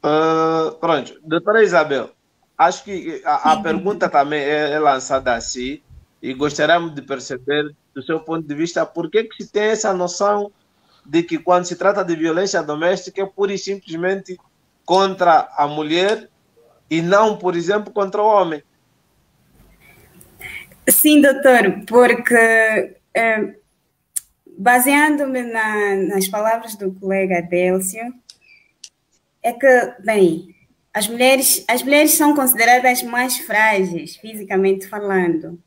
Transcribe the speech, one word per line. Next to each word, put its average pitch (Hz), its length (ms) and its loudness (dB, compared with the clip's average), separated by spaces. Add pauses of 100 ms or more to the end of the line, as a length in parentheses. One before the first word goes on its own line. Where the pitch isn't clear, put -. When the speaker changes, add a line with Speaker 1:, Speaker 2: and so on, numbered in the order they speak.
Speaker 1:
Ah, 160 760 0
pronto, 156 440 -2
doutora 170 400 0
Isabel, 151 460 0 (480)
acho 175 280 0
que 165 400 -10
a, 151 260 0
a 156 60 4
Speaker 2:
Sim. 208 60 -8
Speaker 1:
pergunta 170 460 -2
também 147 300 0
é, 147 320 -2
é 151 80 -2
lançada 131 560 0
a 117 60 -6
si 127 420 -10 (400)
e 131 100 -8
gostaríamos 151 640 0
de 139 60 -10
perceber, 139 720 -6 (180)
do 135 80 -14
seu 160 180 -4
ponto 160 280 -8
de 143 80 -8
vista, 165 300 -2
por - 260 -10
que 220 140 0
que 220 180 -16
se - 80 -18
tem 208 120 -2
essa 214 300 0
noção 202 580 -2 (560)
de 160 160 0
que 170 140 -6
quando 180 280 0
se 180 120 -8
trata 190 260 0
de 170 120 -2
violência 165 460 -2
doméstica 170 600 -4
é 190 40 -2
pura 202 280 -4
e 190 40 -6
simplesmente 190 800 -8 (480)
contra 185 720 2
a 143 100 0
mulher 170 640 -2 (600)
e 165 120 0
não, 202 360 2
por 175 180 -4
exemplo, 202 380 -4
contra 202 280 -4
o 214 60 0
homem. 180 360 2 (2250)
Speaker 3:
Sim, 302 320 6
doutor, 262 680 4
porque, 240 460 4 (800)
eh, 220 420 -2 (1040)
baseando-me 269 840 2
na, 214 520 -2
nas 190 320 -2
palavras 220 480 -2
do 190 180 -8
colega 190 460 -2
Adélcio, 185 760 -2 (1300)
é 233 100 -2
que, 247 400 4 (100)
bem, 185 520 2 (380)
as 214 140 -2
mulheres, 262 600 2
as 247 160 0
mulheres 294 300 4
são 294 220 4
consideradas 247 680 2
mais 247 340 -4
frágeis, 196 800 -2
fisicamente 196 720 -4
falando 175 800 -4